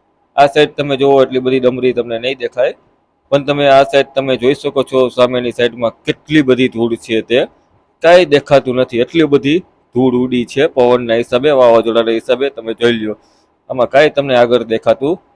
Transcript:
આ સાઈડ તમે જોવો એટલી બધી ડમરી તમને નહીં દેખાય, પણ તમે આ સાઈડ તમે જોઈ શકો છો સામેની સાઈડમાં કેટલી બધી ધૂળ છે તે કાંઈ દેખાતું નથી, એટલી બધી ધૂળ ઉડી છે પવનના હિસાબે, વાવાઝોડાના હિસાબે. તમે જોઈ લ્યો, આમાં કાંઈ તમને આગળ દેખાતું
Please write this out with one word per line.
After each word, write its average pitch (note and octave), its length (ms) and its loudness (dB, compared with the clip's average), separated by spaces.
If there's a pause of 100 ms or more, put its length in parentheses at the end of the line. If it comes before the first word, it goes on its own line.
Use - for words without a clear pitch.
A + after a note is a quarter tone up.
(420)
આ C#3+ 120 4
સાઈડ D3 240 2
તમે C#3+ 240 -4
જોવો C#3 200 4
એટલી B2+ 240 -2
બધી B2+ 160 0
ડમરી B2+ 360 0
તમને A#2 260 -4
નહીં C3 180 -6
દેખાય, B2 320 -4 (560)
પણ C#3 160 -2
તમે C#3+ 180 -2 (120)
આ C3+ 160 6
સાઈડ C#3 260 2
તમે C3+ 240 -2
જોઈ C#3 160 0
શકો C#3+ 320 -4
છો C3 100 0 (160)
સામેની B2 400 -2
સાઈડમાં A#2+ 400 -4 (120)
કેટલી D3+ 420 -2
બધી B2+ 260 2
ધૂળ A#2 180 -2 (120)
છે A2 240 -4
તે A#2+ 100 0 (640)
કાંઈ F3 300 6
દેખાતું C3+ 480 0
નથી, B2 240 -4
એટલી D#3+ 260 0
બધી C#3+ 300 0 (340)
ધૂળ B2 240 0
ઉડી B2+ 320 -2
છે C#3 240 0
પવનના A#2+ 460 2
હિસાબે, B2 280 -2 (120)
વાવાઝોડાના A2+ 560 2
હિસાબે. B2 280 -4 (120)
તમે A2+ 240 -10
જોઈ A#2 180 0
લ્યો, G#2+ 160 -8 (540)
આમાં B2+ 260 -2
કાંઈ D3+ 220 2
તમને C#3 240 0
આગળ A#2 320 0
દેખાતું C3 440 -2 (180)